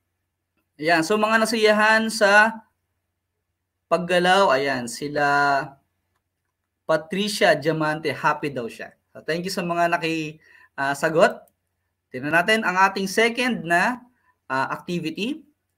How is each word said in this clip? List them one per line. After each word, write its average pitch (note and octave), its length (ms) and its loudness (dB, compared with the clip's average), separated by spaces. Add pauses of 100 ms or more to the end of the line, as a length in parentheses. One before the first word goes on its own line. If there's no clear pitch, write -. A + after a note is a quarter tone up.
(760)
Ayan. D#3+ 320 0
So, G#3+ 80 2
mga G#3+ 240 2
nasiyahan A3 720 2
sa G#3+ 480 4 (1300)
paggalaw, F3+ 560 4
ayan, C3 400 0
sila D3 360 -4 (1600)
Patricia F#3+ 720 0
Diamante, D#3 560 -2
happy D3+ 400 -2
daw B2+ 160 -8
siya. G#2+ 240 -14 (240)
So, A2 80 -18
thank E3+ 240 -6
you F#3 80 -8
sa G3 80 -4
mga E3+ 320 -2
naki, D#3+ 480 -6 (320)
ah, C#3 240 -4
sagot. F3 480 0 (640)
Tingnan C#3 240 -6
natin F#3+ 320 2
ang F3+ 80 -2 (160)
ating G3 160 -4
second A#3 560 -2
na, F3+ 400 0 (480)
ah, C3 240 -4
activity. F3 720 -8 (320)